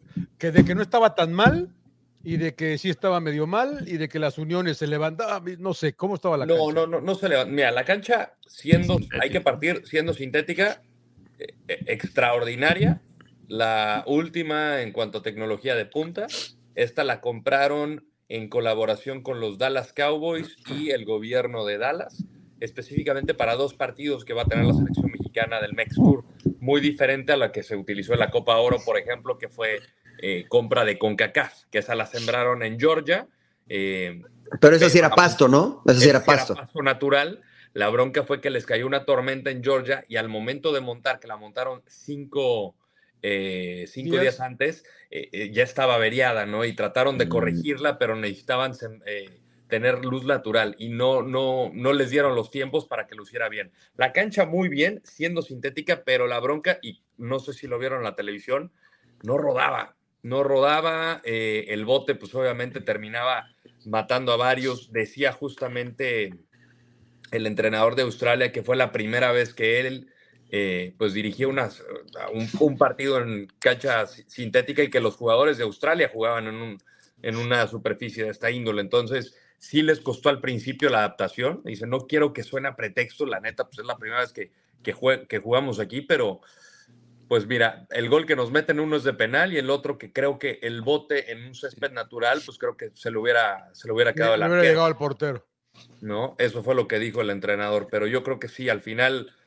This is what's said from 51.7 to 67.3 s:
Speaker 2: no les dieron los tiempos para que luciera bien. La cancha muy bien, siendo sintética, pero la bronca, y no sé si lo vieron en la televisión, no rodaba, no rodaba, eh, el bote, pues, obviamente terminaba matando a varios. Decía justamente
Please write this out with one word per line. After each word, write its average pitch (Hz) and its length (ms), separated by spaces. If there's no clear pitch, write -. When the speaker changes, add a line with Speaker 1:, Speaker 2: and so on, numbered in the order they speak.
Speaker 2:
no 123 200
les 139 180
dieron 139 240
los 113 160
tiempos 139 340
para 113 220
que 110 80
luciera 110 340
bien. 101 220
La 127 160
cancha 202 340
muy 175 240
bien, 165 340
siendo 170 380
sintética, 139 640
pero 123 220
la 120 120
bronca, 151 440
y 113 180
no 120 220
sé 131 140
si 139 120
lo 123 140
vieron 131 200
en 117 40
la 104 120
televisión, 107 560
no 120 140
rodaba, 139 580
no 131 220
rodaba, 156 800
eh, 110 460
el 107 160
bote, 131 300
pues, 104 200
obviamente 123 460
terminaba 113 640
matando 120 480
a 117 40
varios. 127 540
Decía 123 400
justamente 123 1000